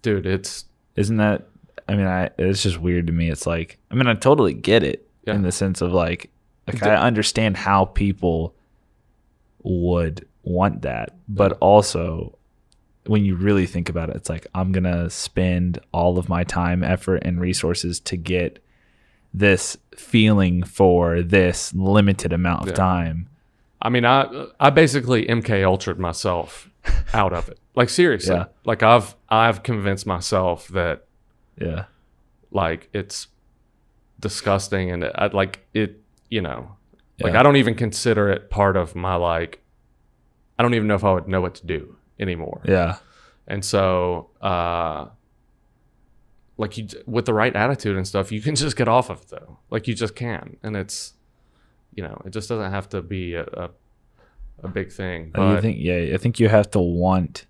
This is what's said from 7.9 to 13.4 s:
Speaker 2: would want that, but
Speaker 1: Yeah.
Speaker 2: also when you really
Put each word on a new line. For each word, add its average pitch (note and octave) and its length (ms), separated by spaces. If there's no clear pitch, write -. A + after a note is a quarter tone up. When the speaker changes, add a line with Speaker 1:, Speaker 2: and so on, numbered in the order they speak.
Speaker 2:
would F2 640
want F2+ 400
that, A#1 320
but G2+ 260
Speaker 1:
Yeah. - 60
Speaker 2:
also F2 760
when G#2+ 160
you F#2+ 120
really G2 320